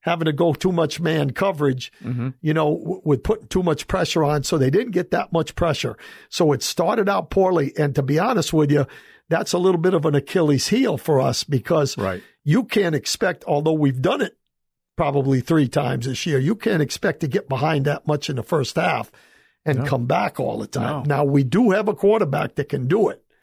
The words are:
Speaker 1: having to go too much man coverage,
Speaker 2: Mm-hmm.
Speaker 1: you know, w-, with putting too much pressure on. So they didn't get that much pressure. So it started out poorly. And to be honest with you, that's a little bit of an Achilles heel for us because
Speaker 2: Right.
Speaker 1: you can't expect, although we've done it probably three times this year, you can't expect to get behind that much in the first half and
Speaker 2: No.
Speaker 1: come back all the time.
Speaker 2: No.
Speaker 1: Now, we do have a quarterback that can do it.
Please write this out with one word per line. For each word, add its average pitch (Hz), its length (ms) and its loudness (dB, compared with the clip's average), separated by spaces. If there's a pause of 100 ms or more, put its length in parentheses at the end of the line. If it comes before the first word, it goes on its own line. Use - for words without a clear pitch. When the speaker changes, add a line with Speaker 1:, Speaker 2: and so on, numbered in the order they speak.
Speaker 1:
having 170 240 -2
to 160 80 0
go 160 220 2
too 185 180 0
much 165 280 0
man 156 320 0
coverage, 147 600 -2 (100)
Speaker 2:
Mm-hmm. 123 280 -6 (100)
Speaker 1:
you 156 140 0
know, 156 240 0
w-, 165 260 -8
with 147 180 0
putting - 260 -2
too 185 140 0
much 160 240 -2
pressure 170 380 0
on. 147 180 0
So 170 140 -2
they 135 140 2
didn't 214 220 0
get 180 180 -2
that - 220 -4
much 165 220 -2
pressure. 147 420 -2 (340)
So 156 220 2
it 123 100 -2
started 196 480 0
out 185 200 -2
poorly. 185 460 2
And 147 180 0
to 143 80 0
be 139 160 0
honest 208 360 0
with 147 160 4
you, 143 160 2 (420)
that's - 240 -2
a 175 60 2
little 180 220 2
bit 185 140 2
of 160 120 2
an 147 80 2
Achilles 147 540 2
heel 226 280 0
for 143 240 0
us 135 240 -2
because 143 540 -2
Speaker 2:
Right. 95 240 -4 (200)
Speaker 1:
you 247 220 2
can't 175 300 0
expect, - 520 -4
although 156 280 0
we've 135 260 2
done 226 220 0
it - 140 -6 (600)
probably 139 440 0
three 151 280 2
times 131 380 -2
this 131 180 -6
year, 147 140 0
you 151 160 2
can't 202 280 0
expect - 380 -4
to 160 80 -2
get - 220 -4
behind 143 360 0
that 143 200 -4
much 151 240 -2
in 135 60 -4
the 117 60 -6
first 143 340 -2
half 160 340 -2 (540)
and 147 140 0
Speaker 2:
No. 135 80 -2
Speaker 1:
come 123 200 -2
back - 320 -2
all - 200 -4
the 110 80 -8
time. 131 420 -4
Speaker 2:
No. 139 80 0
Speaker 1:
Now, 147 80 2
we 139 180 4
do 190 280 4
have 202 180 2
a 208 60 0
quarterback 196 600 0
that 143 120 -4
can 131 180 -4
do 196 220 4
it. - 140 -8 (200)